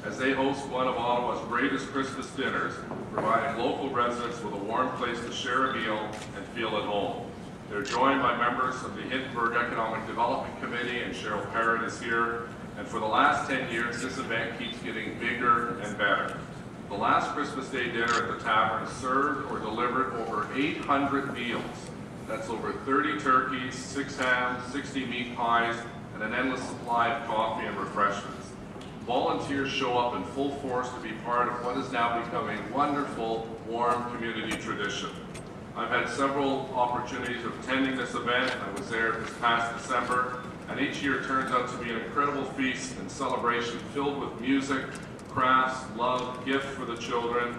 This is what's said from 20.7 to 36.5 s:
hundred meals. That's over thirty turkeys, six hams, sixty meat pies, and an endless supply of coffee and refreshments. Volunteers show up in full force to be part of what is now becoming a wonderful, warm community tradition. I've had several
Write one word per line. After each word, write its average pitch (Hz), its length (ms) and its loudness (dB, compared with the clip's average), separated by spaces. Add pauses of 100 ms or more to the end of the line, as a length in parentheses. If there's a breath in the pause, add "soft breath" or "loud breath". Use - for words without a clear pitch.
hundred 139 540 2
meals. 120 300 -2 (640)
That's 110 220 -4
over 117 240 -2 (120)
thirty 147 320 4
turkeys, 131 580 4
six 135 420 -4
hams, 127 440 2 (120)
sixty 131 320 -4
meat 120 320 -4
pies, 117 400 4 (360)
and - 80 -6
an - 120 -2
endless 262 300 0
supply - 500 2
of - 140 -4
coffee - 380 0
and 101 120 -4
refreshments. - 720 -2 (540)
Volunteers 135 680 2
show 123 260 2
up - 180 4
in - 80 -2 (100)
full 135 220 2
force 123 340 -2
to - 100 -6
be - 140 -6 (100)
part - 240 4
of - 160 -2
what 123 140 0
is 135 160 -4
now 117 300 2
becoming - 340 -2
a 104 180 -6
wonderful, 117 720 0 (220)
warm 120 340 2 (100)
community 110 440 -2
tradition. 101 540 -2 (680)
I've 117 140 -2
had 120 180 2
several 135 640 2